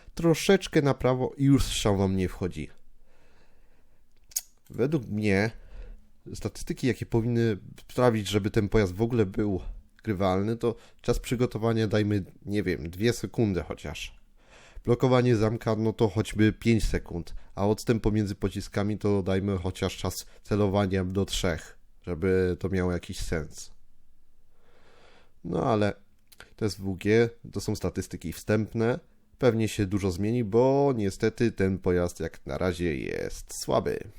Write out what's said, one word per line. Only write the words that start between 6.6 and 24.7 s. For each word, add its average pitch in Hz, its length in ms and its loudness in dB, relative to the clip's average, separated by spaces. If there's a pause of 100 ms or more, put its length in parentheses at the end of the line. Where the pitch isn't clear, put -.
jakie - 180 -2
powinny 117 520 0 (340)
sprawić, 110 360 2
żeby 101 240 0
ten 104 180 2
pojazd 101 240 2
w 101 80 -2
ogóle 117 240 2
był 101 360 -2 (420)
grywalny, 98 540 0
to 117 180 0 (260)
czas - 180 0
przygotowania, 113 680 0
dajmy, 104 360 2 (220)
nie 101 180 -2
wiem, 82 260 -2
dwie 107 240 0
sekundy 101 480 -2
chociaż. - 580 -10 (680)
Blokowanie 123 500 4
zamka, 110 400 0
no 110 180 0
to 110 160 2
choćby 107 440 2
pięć 113 300 2
sekund, - 520 -2 (200)
a 101 120 0
odstęp 107 360 0
pomiędzy 107 320 0
pociskami 101 600 -4
to 101 260 2
dajmy 95 340 0
chociaż 92 400 -4
czas - 280 -6 (180)
celowania 98 640 0
do 95 200 0
trzech, - 520 -4 (240)
żeby 90 580 0
to 92 100 -4
miało 90 220 0
jakiś 87 280 -6
sens. - 540 -6 (1700)